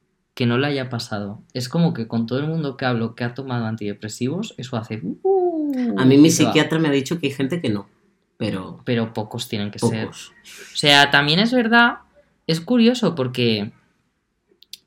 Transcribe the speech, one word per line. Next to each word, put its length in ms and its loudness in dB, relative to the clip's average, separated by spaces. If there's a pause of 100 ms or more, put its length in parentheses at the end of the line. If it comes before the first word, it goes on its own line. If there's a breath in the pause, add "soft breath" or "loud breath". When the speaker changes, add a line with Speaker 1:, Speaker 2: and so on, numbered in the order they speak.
(360)
Speaker 1:
que 100 -2
no 140 0
le 80 0
haya 220 -4
pasado. 520 -8 (120)
Es 160 -8
como 240 2
que 140 -6
con 200 -2
todo 120 -4
el 60 -4
mundo 320 -4
que 80 -6
hablo 300 -2
que 80 -8
ha 100 -6
tomado 320 -6
antidepresivos, 920 -6
eso 180 -10
hace, 260 -6 (220)
uh, 720 -2
Speaker 2:
A 80 2
mí 120 8
mi 100 10
Speaker 1:
y 40 6
se 120 2
va. 80 2
Speaker 2:
psiquiatra 280 2
me 100 0
ha 20 2
dicho 260 -2
que 100 -4
hay 60 -4
gente 280 -4
que 80 -2
no, 180 -4 (500)
pero 460 -6
Speaker 1:
Pero 300 -2
pocos 340 -8
tienen 240 -6
que 80 -16
ser. 280 0
Speaker 2:
pocos. 260 -18 (400 loud breath)
Speaker 1:
O 40 -20
sea, 320 6
también 300 4
es 140 2
verdad, 460 4 (460)
es 140 0
curioso 560 2
porque 560 0 (1160)